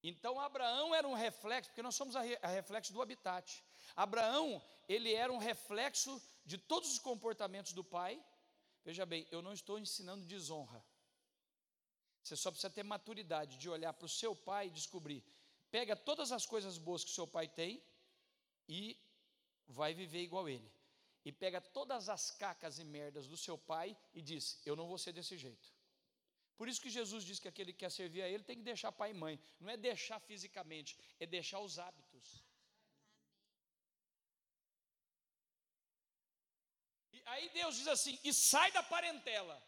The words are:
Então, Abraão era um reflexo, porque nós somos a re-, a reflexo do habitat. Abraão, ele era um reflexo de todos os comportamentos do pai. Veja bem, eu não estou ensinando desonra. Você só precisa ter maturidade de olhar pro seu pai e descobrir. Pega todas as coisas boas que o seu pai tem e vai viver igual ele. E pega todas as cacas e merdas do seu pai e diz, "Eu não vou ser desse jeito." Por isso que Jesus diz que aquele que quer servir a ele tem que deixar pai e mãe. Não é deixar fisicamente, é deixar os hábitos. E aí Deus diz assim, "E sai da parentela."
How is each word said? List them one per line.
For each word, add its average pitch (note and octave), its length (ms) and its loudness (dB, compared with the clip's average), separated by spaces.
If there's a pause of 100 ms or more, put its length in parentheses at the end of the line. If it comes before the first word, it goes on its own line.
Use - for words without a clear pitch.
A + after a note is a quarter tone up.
Então, A3+ 380 -2
Abraão C4+ 540 2
era D4+ 140 6
um C4+ 60 2
reflexo, A3+ 560 0
porque A3+ 140 -8
nós B3 100 -2
somos C4+ 220 -2
a B3+ 60 4
re-, A#3 200 0
a F3 60 0
reflexo F#3+ 440 0
do G#3 80 -4
habitat. G3+ 640 -2 (320)
Abraão, A3+ 640 6 (280)
ele A3 260 4
era A#3+ 180 6
um B3 60 0
reflexo A#3 800 0 (240)
de E3+ 140 -6
todos D#4+ 360 2
os - 40 2
comportamentos G#3 760 -2
do F3+ 100 -6
pai. F3+ 360 -2 (640)
Veja F3 220 -2
bem, E3 240 -2
eu E3+ 140 -4
não G3 100 -8
estou G3+ 240 -4
ensinando G3 480 -6
desonra. D3+ 580 -8 (1400)
Você D#3 120 -6
só F#3 140 0
precisa F3+ 240 -6
ter G#3 80 -8
maturidade F#3 760 -6
de D#3 120 -8
olhar D#3+ 240 -2
pro E3 160 -10
seu A3+ 260 0
pai G3+ 300 -2
e F3 60 -6
descobrir. D3+ 520 -6 (460)
Pega G#3+ 260 2
todas C#4+ 360 0
as A#3+ 120 2
coisas G3 360 -2
boas E3 240 -2
que - 80 -4
o - 20 -2
seu E3+ 140 -2
pai D#3+ 200 0
tem F3 360 -4 (840)
e G3 300 -6 (680)
vai D3+ 260 0
viver F3 280 -4
igual F3 280 -2
ele. A#2 200 -6 (540)
E D#3 80 -6
pega F3+ 300 -2
todas B3+ 480 -2
as - 220 0
cacas E3 460 -4
e E3 60 -10
merdas D3 420 -8
do D#3 120 -12
seu E3 200 -6
pai E3 400 -4 (160)
e E3 80 -12
diz, D3 440 -6
"Eu D3 100 0
não E3 120 -4
vou F3+ 100 -4
ser F3 160 -6
desse F3 240 -8
jeito." B2+ 340 -14 (880)
Por A3+ 100 -6
isso B3 140 -4
que C4 80 -8
Jesus A3 340 -2
diz F#3 160 -8
que - 80 -10
aquele F3+ 240 -6
que F3 80 -14
quer F3+ 120 -4
servir F3+ 300 -4
a F3+ 60 0
ele G3+ 160 -2
tem B3 140 -8
que A3+ 60 -12
deixar A3 280 -2
pai G#3+ 200 -4
e - 20 -8
mãe. D#3 260 -4 (220)
Não F#3 80 -10
é A#3 80 -6
deixar A3 420 0
fisicamente, F3 800 -10 (220)
é E3 60 -2
deixar F3 340 -2
os F3 200 -6
hábitos. D#3+ 640 -14 (4000)
E B3+ 140 -20
aí D4 220 -2
Deus E4 280 4
diz C#4 100 0
assim, C4+ 380 6
"E D4 80 6
sai E4+ 400 12
da F4+ 100 6
parentela." A3+ 840 0